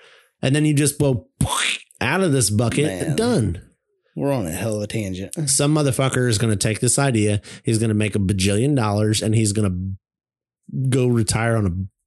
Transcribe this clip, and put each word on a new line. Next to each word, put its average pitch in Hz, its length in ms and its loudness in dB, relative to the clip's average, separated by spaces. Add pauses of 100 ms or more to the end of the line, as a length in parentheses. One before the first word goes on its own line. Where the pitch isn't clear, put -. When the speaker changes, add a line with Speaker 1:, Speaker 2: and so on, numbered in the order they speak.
(400)
Speaker 1:
and 135 140 0
then 151 100 2
you 151 100 2
just 143 240 0
blow 135 300 0 (720)
out 147 220 0
of 175 100 2
this 127 180 2
bucket. 120 360 0
Speaker 2:
Man. 95 300 -4
Speaker 1:
Done. 190 460 0 (520)
Speaker 2:
We're 139 180 -2
on 113 140 -2
a 80 60 -6
hell 104 240 -4
of 104 60 -4
a 104 40 -6
tangent. 101 600 -6
Speaker 1:
Some 147 260 2
motherfucker 131 540 2
is 107 100 2
gonna 110 180 2
take 110 240 -2
this 123 180 2
idea. 107 420 2 (240)
He's 113 140 0
gonna 110 160 0
make 104 220 0
a - 40 0
bajillion 101 560 2
dollars, 107 460 2
and 107 120 0
he's 107 180 2
gonna 98 240 0 (1120)
go 127 200 2
retire 113 480 2
on 104 100 2
a 92 40 2 (360)